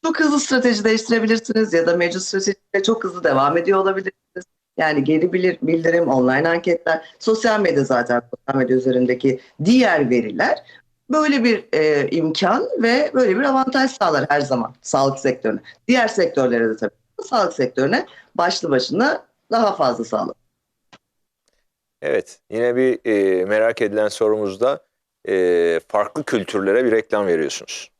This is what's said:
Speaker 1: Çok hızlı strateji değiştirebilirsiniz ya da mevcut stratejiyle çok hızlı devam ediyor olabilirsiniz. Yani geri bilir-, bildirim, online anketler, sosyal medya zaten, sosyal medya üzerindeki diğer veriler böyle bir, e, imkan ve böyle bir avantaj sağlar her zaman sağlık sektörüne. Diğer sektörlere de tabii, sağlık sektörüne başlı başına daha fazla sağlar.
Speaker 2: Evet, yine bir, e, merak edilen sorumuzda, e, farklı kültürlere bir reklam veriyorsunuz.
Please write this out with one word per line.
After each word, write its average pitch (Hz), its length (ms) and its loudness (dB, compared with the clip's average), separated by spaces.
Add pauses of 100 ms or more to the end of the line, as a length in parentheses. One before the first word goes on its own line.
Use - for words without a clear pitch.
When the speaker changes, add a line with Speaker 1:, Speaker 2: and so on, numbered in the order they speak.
Speaker 1:
Çok 320 140 -2
hızlı 294 200 4
strateji 247 440 0
değiştirebilirsiniz 220 880 0
ya 165 140 4
da 170 100 2
mevcut 175 240 -2
stratejiyle - 640 -4
çok 220 200 0
hızlı 175 200 -8
devam 143 340 2
ediyor 185 220 2
olabilirsiniz. 190 640 -6 (320)
Yani 151 260 0
geri 160 300 0
bilir-, 180 280 0
bildirim, 165 460 0
online 135 420 2
anketler, 170 720 -2
sosyal 220 400 0
medya 165 240 2
zaten, 120 380 0 (140)
sosyal 135 260 -2
medya 127 160 2
üzerindeki 127 600 0 (260)
diğer 190 440 4
veriler 120 480 0 (520)
böyle 285 340 2
bir, 233 300 0
e, 151 360 2
imkan 175 600 0 (100)
ve 247 340 2
böyle 226 260 2
bir 269 40 0
avantaj 262 480 0
sağlar 156 380 0
her 143 120 2
zaman 131 400 -4
sağlık 135 380 0
sektörüne. 127 400 -2 (280)
Diğer 240 200 2
sektörlere 127 640 0
de 110 80 -4
tabii, 107 140 -4 (320)
sağlık 208 300 0
sektörüne 135 520 0 (300)
başlı 175 340 -2
başına 190 540 0 (280)
daha 220 240 2
fazla 127 280 0
sağlar. - 320 -6 (1700)
Speaker 2:
Evet, 73 380 -4 (100)
yine 120 260 -2
bir, 127 300 2
e, 98 400 2
merak 110 360 0
edilen 107 260 0
sorumuzda, 107 800 -2 (420)
e, 87 600 2
farklı 107 360 -2
kültürlere 104 640 0
bir 117 60 2
reklam 107 360 -2
veriyorsunuz. - 720 -6